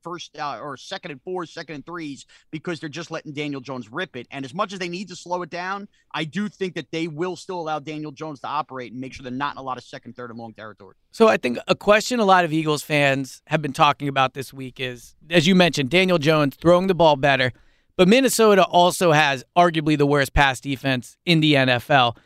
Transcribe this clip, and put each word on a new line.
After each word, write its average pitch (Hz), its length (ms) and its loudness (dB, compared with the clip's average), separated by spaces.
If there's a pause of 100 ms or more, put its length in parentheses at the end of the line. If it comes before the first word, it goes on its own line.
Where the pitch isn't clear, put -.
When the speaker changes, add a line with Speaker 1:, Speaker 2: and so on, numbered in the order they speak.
Speaker 1:
first, 170 360 -14
uh, 143 240 -8
or 139 160 -12
second 180 340 -14
and 131 100 -18
fours, 180 320 -10
second 160 220 -14
and 135 100 -16
threes, 165 400 -12 (260)
because 160 280 -8
they're 160 100 -12
just 160 220 -14
letting 160 220 -10
Daniel 143 280 -8
Jones 123 300 -12
rip 175 240 -10
it. 123 160 -14
And 139 140 -12
as 120 80 -14
much 196 200 -6
as 190 60 -10
they 175 100 -6
need 175 200 -10
to 175 60 -16
slow 175 280 -8
it 170 80 -12
down, 190 360 -8 (260)
I 151 100 -6
do 190 260 -6
think 185 260 -8
that 165 160 -10
they 165 160 -4
will 170 280 -6
still 185 240 -10
allow 156 200 -6
Daniel 151 320 -10
Jones 151 300 -14
to - 60 -10
operate 127 460 -8
and 127 60 -12
make 127 140 -12
sure 139 100 -18
they're 123 80 -12
not 139 220 -4
in - 60 -20
a - 40 -12
lot 127 140 -8
of 123 60 -16
second, 123 320 -18
third, 123 160 -14
and 117 80 -16
long 113 140 -16
territory. 101 420 -20 (160)
Speaker 2:
So 220 160 4
I - 100 4
think 123 300 -6
a 185 80 0
question 214 440 2
a 214 60 2
lot 185 200 6
of 151 80 -4
Eagles 151 300 -2
fans 139 640 0
have 156 140 -2
been 143 120 -6
talking 147 340 2
about 135 260 -2
this 135 200 -12
week 135 260 -14
is, 123 360 -12 (140)
as 165 180 4
you 190 80 4
mentioned, 156 340 2
Daniel 180 280 2
Jones 151 380 2
throwing 175 320 4
the 185 80 2
ball 156 200 4
better, 131 360 2 (460)
but 185 100 6
Minnesota 220 580 6
also 175 460 4
has 143 320 2 (120)
arguably 156 420 2
the 143 80 2
worst 143 280 0
pass 139 280 4
defense 135 640 -6
in 170 140 4
the 151 180 4
N 131 120 2
F 120 200 -2
L. 127 260 4 (100)